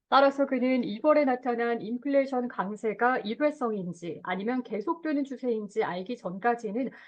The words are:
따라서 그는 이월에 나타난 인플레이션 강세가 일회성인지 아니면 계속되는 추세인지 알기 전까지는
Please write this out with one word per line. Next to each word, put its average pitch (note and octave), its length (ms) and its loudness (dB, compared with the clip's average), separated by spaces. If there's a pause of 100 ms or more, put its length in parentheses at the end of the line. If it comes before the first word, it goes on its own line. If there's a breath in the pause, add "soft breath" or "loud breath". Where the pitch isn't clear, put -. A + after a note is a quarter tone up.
따라서 C#4 380 6
그는 B3+ 380 2
이월에 D4 400 4
나타난 A#3 580 0
인플레이션 B3+ 640 0
강세가 G#3+ 720 0
일회성인지 G#3 1040 -4
아니면 G#3 400 -2
계속되는 C#4+ 640 -4
추세인지 A3 580 -4
알기 F#3 340 -4
전까지는 A3+ 720 -2 (180 loud breath)